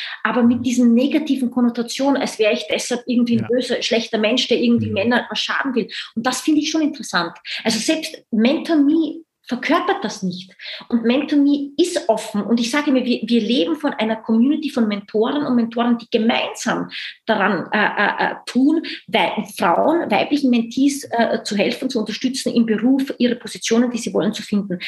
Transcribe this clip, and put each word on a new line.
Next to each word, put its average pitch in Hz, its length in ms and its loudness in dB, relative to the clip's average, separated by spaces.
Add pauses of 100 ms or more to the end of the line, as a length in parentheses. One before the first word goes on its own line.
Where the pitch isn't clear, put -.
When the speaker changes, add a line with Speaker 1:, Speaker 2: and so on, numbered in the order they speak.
(240)
Speaker 1:
Aber 220 200 2
mit 240 160 4
Speaker 2:
Mhm. - 40 -6
Speaker 1:
diesen 240 300 4
negativen 269 580 2
Konnotationen, 240 720 0
als - 180 -4
wäre 214 140 4
ich 240 160 -4
deshalb 240 380 -2
irgendwie 233 300 2
ein 208 40 2
Speaker 2:
Ja. - 60 -4
Speaker 1:
böser, 247 340 0
schlechter 226 360 0
Mensch, 214 300 2
der - 120 2
irgendwie 233 280 2
Speaker 2:
Mhm. 214 60 -4
Speaker 1:
Männern 214 360 0
was 208 100 -6
schaden 233 360 -4
will. 214 120 -2 (280)
Und 226 100 -4
das 254 160 -2
finde 302 200 2
ich 294 100 -4
schon 320 100 0
interessant. 180 520 -4 (300)
Also 226 160 0
selbst 311 380 -2 (140)
Mentor 269 460 2
Me 294 480 2 (220)
verkörpert 330 560 0
das 214 200 -6
nicht. 180 280 -6 (380)
Und 233 140 0
Mentor 285 360 2
Me 285 380 2
ist - 320 0
offen. - 320 -2
Und 233 180 0
ich 226 120 -2
sage 294 200 0
mir, 254 140 2
wir, 240 180 -2
wir 233 180 2
leben 269 340 0
von 285 180 -4
einer 220 220 -2
Community 262 540 2
von 233 180 0
Mentoren 220 580 -2
und 254 100 0
Mentoren, 233 420 2
die - 120 -12
gemeinsam 214 800 0 (360)
daran, 202 460 0
äh, 208 60 0
äh, - 540 0
äh, - 40 -8 (100)
tun, 294 360 2 (260)
wei-, - 380 0 (120)
Frauen, 202 520 2
weiblichen 277 400 2
Mentees, 240 600 2
äh, 233 320 0
zu - 120 -6
helfen, 233 340 0
zu 240 100 -2
unterstützen, 240 540 -4
im 233 120 4
Beruf 247 540 2
ihre 240 160 2
Positionen, 233 560 0
die 240 80 -4
sie 185 140 -8
wollen, 196 200 0
zu - 80 -10
finden. 196 460 -2